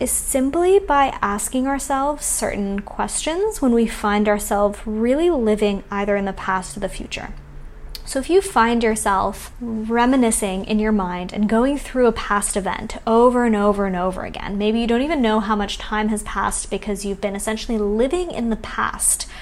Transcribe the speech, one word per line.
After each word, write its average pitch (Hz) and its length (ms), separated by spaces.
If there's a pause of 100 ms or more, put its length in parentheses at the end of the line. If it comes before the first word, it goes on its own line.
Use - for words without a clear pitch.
is 254 100
simply 339 680
by 285 420
asking 208 460
ourselves 277 580
certain 202 560
questions 330 800
when 247 140
we 233 120
find 208 400
ourselves 208 600
really 240 420
living 214 640
either 202 260
in 196 80
the 196 80
past 190 460
or - 20
the 190 80
future. - 460 (720)
So - 120
if 262 100
you 370 140
find 233 400
yourself 202 680 (120)
reminiscing 226 1040
in 214 120
your 220 140
mind 180 400
and 208 160
going 262 300
through 254 280
a 220 60
past - 420
event 196 520
over 240 380
and 226 120
over 202 300
and 185 100
over 185 300
again, - 320
maybe 214 200
you 233 80
don't 233 140
even 294 220
know 220 180
how 214 160
much 202 220
time 214 320
has 208 120
passed - 480
because 196 360
you've 196 160
been 196 120
essentially 220 440
living 254 520
in 233 200
the 214 60
past - 680 (140)